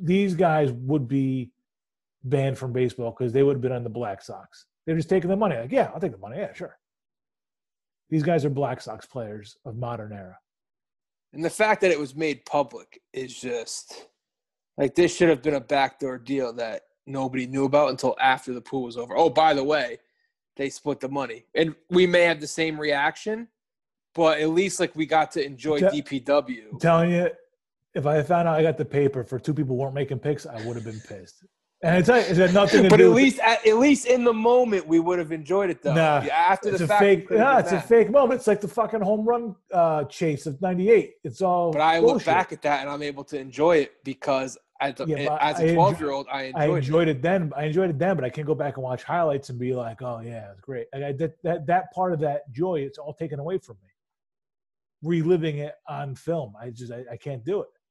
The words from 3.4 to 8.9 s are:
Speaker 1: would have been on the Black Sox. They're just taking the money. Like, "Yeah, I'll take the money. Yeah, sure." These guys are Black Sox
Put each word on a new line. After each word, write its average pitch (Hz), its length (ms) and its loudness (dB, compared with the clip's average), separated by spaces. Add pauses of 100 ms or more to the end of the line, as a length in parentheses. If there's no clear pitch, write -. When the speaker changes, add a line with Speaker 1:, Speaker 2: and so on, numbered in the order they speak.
Speaker 1:
would 139 120 4
have 123 60 -6
been 127 100 -2
on 123 120 -6
the 117 60 -10
Black 107 320 -8
Sox. - 440 -20 (200)
They're 160 100 -4
just 160 140 -4
taking 185 200 0
the 190 80 0
money. 202 180 0
Like, 120 160 -8
"Yeah, 254 220 0
I'll 160 60 -12
take 170 120 -4
the 101 60 -16
money. 104 200 -14
Yeah, 202 160 -10
sure." - 240 -16 (1300)
These 156 140 0
guys 156 220 0
are 147 40 -2
Black 131 320 -4
Sox 110 260 -16